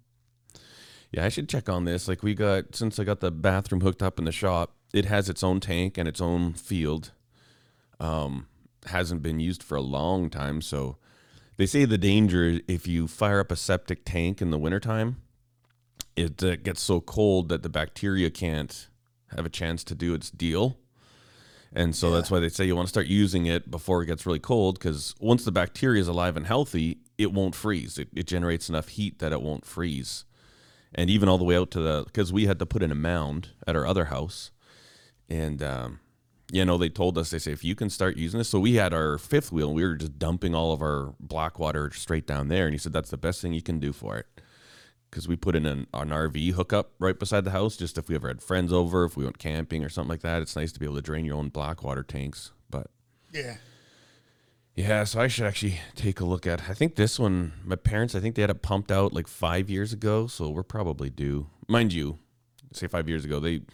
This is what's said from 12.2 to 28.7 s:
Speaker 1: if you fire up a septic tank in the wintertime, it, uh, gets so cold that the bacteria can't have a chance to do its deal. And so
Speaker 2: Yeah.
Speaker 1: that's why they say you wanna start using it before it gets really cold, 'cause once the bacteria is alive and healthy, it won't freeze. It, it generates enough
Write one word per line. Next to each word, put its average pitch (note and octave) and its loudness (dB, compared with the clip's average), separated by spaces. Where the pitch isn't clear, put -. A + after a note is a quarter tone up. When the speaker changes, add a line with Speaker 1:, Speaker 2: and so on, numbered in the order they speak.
Speaker 1:
if F2 -2
you E2 2
fire G2+ 2
up F#2+ 0
a F2 0
septic - -2
tank F2+ 0
in F2 0
the D2+ 0
wintertime, A2 0
it, E2 -2
uh, F2+ 2
gets F#2 -6
so F2+ 2
cold F#2 2
that E2 0
the E2+ -4
bacteria F2 0
can't D#2 -4
have E2 -4
a D#2+ -4
chance E2 -4
to E2+ -8
do E2+ -2
its D#2+ -6
deal. F2 0
And E2 2
so F2 2
Speaker 2:
Yeah. E2+ 4
Speaker 1:
that's F2 2
why F#2 4
they E2 2
say F#2+ 0
you F#2 4
wanna F2+ 0
start F#2 0
using F#2 4
it E2+ 0
before E2+ 0
it D#2 -4
gets E2 -4
really E2+ 0
cold, F#2+ 2
'cause D2+ -4
once A#2+ 6
the A2 0
bacteria G2 2
is F2 2
alive F2 0
and D2+ -4
healthy, F2+ 0
it G2+ 2
won't F#2+ 0
freeze. F2+ -4
It, D2 -8
it E2+ -4
generates E2+ 0
enough D#2+ -2